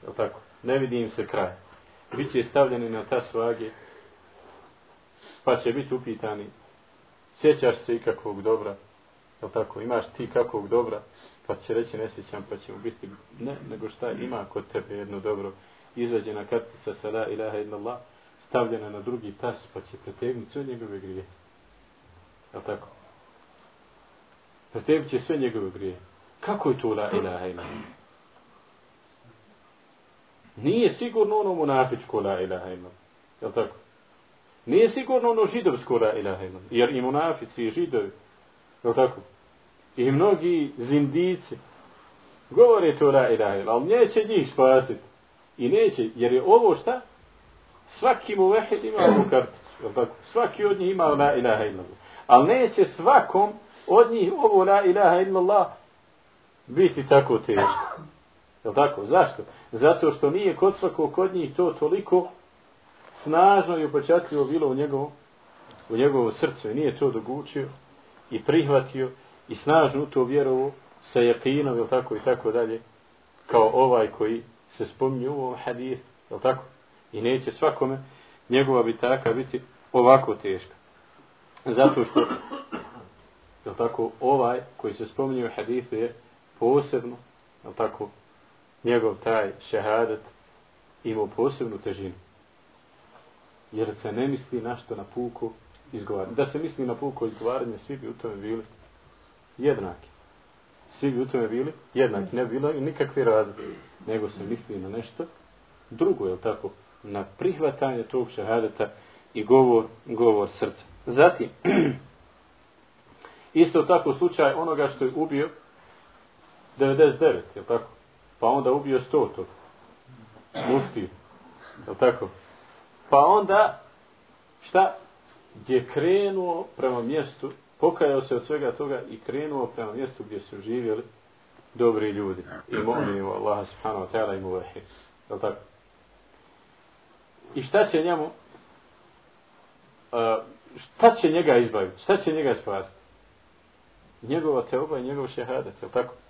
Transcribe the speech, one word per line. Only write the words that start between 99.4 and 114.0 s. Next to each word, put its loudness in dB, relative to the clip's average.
jednaki. -4
Svi -4
bi -2
u -2
tome -2
bili -4
jednaki, 0
ne -2
bi -6
bilo -2
nikakve -4
razlike. 2
Nego -4
se -14
misli -10
na -12
nešto -12
drugo, -2
jel -4
tako? -6
Na -8
prihvatanje -2
tog -4
šehadeta -2
i -6
govor, 6
govor 2
srca. -8
Zatim, 4
<clears throat> -6
isto 4
tako 2